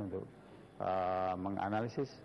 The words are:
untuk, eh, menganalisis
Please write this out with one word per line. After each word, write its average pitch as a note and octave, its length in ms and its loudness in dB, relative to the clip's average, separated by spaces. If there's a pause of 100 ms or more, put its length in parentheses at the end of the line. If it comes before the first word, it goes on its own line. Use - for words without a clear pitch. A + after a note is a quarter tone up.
untuk, F#2 220 -2 (580)
eh, F#2 560 4
menganalisis G#2+ 680 0 (160)